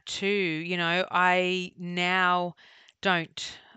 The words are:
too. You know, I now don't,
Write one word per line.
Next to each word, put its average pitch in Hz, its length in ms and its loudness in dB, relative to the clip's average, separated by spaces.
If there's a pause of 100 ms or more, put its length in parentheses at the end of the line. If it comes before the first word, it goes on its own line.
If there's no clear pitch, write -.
too. - 200 -6
You 175 500 -2
know, 175 340 2
I 180 640 2
now 180 800 0 (480)
don't, - 560 -2 (180)